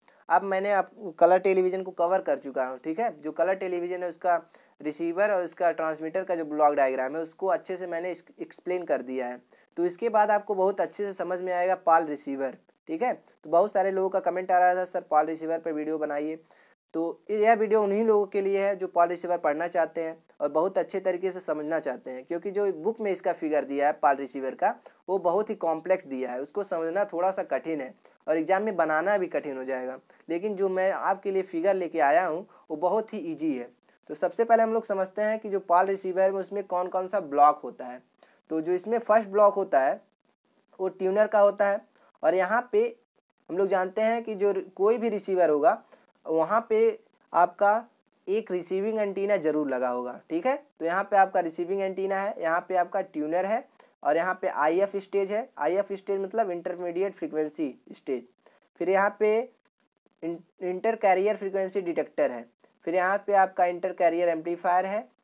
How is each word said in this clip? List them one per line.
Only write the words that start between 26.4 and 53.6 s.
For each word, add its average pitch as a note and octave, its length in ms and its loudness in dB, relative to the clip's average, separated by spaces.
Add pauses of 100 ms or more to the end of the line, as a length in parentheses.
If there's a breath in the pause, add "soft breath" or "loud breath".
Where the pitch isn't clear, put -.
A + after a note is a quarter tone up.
उसको G3 220 -6
समझना F3 420 -2
थोड़ा F3 260 0
सा F#3+ 120 -4
कठिन D3+ 380 -4
है C3 120 -10 (340 soft breath)
और D#3 100 2
एग्जाम F#3 260 2
में G#3+ 120 -2
बनाना E3 420 2
भी F3+ 100 0
कठिन C#3 300 -4
हो C3 60 -8
जाएगा। C3 340 -6 (320 soft breath)
लेकिन F#3 260 -2
जो F#3+ 140 0
मैं F#3 220 0
आपके F#3+ 400 -2
लिए F#3+ 120 0
फिगर F#3+ 320 0
लेके E3 260 -4
आया D3+ 260 4
हूँ E3+ 180 -4 (240 soft breath)
वो D#3 80 -8
बहुत G3 360 0
ही - 80 -6
ईजी D3+ 360 -4
है। A#2+ 120 -10 (400 soft breath)
तो D3+ 60 -8
सबसे F3+ 280 -2
पहले A3+ 200 6
हम A3 100 0
लोग A3+ 120 -2
समझते F#3+ 360 -4
हैं G#3+ 180 -2
कि A3 100 -10
जो G3 120 -2
पाल F3+ 240 4
रिसीवर F#3+ 360 -2
है F#3+ 120 4
उसमें G3 320 -6
कौन F3+ 220 -4
कौन F#3 200 -4
सा G3 140 -2
ब्लॉक D3 420 4
होता B2+ 220 -12
है। B2+ 160 -14 (480 soft breath)
तो D#3+ 120 -2
जो E3 100 -2
इसमें G3+ 280 -2
फर्स्ट G#3+ 300 2
ब्लॉक G3+ 240 6
होता F#3+ 260 2
है D3+ 200 0 (800)
वो F#3+ 100 -2
ट्यूनर F#3+ 380 0
का G#3+ 120 2
होता G3+ 300 6
है, G#3 120 -2 (420 soft breath)
और E3 120 4
यहाँ F#3 360 0
पे G#3 120 4 (640)
हम E3 80 -6
लोग G3 100 2
जानते F#3+ 340 0
हैं A3+ 220 0
कि A3 120 -8
जो G3 180 2 (220)
कोई G#3+ 220 2
भी A3+ 120 0
रिसीवर F#3+ 400 2
होगा D#3 320 4 (440 soft breath)
वहाँ E3+ 440 0
पे A3 300 2 (340)
आपका F3+ 380 4 (560)
एक G#3+ 240 -2
रिसीविंग F#3+ 460 -4
एंटीना G3+ 400 0
जरूर D3+ 320 0
लगा B2+ 200 0
होगा। B2 300 -6 (100)
ठीक E3 160 -2
है, C4+ 100 2 (240)
तो D#3+ 60 -4
यहाँ F3+ 180 0
पे G3+ 140 0
आपका F#3+ 220 4
रिसीविंग F3 420 -4
एंटीना F#3+ 340 -4
है, G3 260 -4
यहाँ E3+ 280 0
पे F#3 60 -2
आपका F#3+ 280 0
ट्यूनर F3 420 -4
है A3+ 180 -2 (400 soft breath)